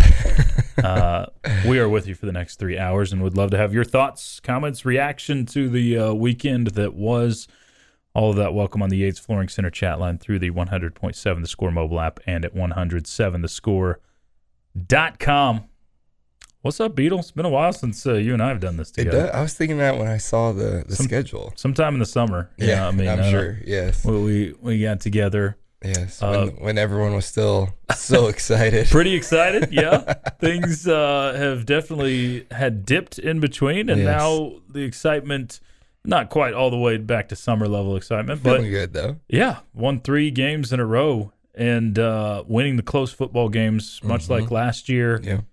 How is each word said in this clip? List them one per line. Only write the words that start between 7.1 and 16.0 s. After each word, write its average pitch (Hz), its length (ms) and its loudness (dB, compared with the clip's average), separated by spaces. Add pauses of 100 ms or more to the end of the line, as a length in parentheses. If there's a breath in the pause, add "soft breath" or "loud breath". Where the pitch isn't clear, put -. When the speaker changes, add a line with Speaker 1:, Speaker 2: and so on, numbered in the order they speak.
Speaker 1:
All 110 160 2
of 101 60 2
that 101 180 0
welcome 104 260 -2
on 98 80 0
the 95 100 0
Yates 98 200 0
Flooring 98 300 -2
Center 95 220 -4
chat 85 280 -4
line 87 200 -2
through 101 200 -2
the 87 120 -2
one 87 180 -2
hundred 90 260 -4
point 87 220 -8
seven 87 260 -2
The 82 60 -6
Score 90 240 -4
mobile 82 260 -2
app 80 300 -4
and 85 160 -2
at - 100 -8
one 90 160 -2
hundred 87 380 -4
seven 90 340 -2
the 82 60 -4
score 92 500 -2 (880)
dot 151 320 2
com. 135 460 2 (960)